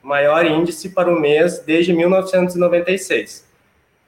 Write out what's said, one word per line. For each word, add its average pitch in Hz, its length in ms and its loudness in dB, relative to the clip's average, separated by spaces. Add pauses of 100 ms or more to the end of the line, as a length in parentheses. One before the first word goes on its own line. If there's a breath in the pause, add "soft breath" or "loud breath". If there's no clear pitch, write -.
maior 143 440 0
índice 170 460 -4
para 175 220 0
o 165 60 0
mês 156 400 2
desde 170 320 0
mil 170 180 2
novecentos 185 460 0
e - 20 -8
noventa 175 340 0
e 196 60 -2
seis. - 480 -6 (640)